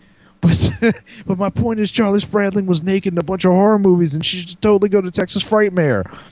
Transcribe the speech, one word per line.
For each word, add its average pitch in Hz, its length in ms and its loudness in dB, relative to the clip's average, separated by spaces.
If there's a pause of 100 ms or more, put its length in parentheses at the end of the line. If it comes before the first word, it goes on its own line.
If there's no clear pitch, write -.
(440)
But, - 580 2 (120)
<laughs> - 120 -20
but 185 120 -2
my 196 120 -2
point 226 300 -2
is, 208 100 -2
Charlie 202 300 0
Spradling 202 460 -2
was 170 180 -2
naked 190 300 -2
in 170 40 -2
a 170 60 -2
bunch 185 220 -4
of 185 80 4
horror 202 260 4
movies, 175 340 2
and 151 120 -4
she 185 160 -4
should 175 200 -16
totally 208 280 2
go 202 100 2
to 185 100 -4
Texas 185 320 -4
Frightmare. 180 600 0 (280)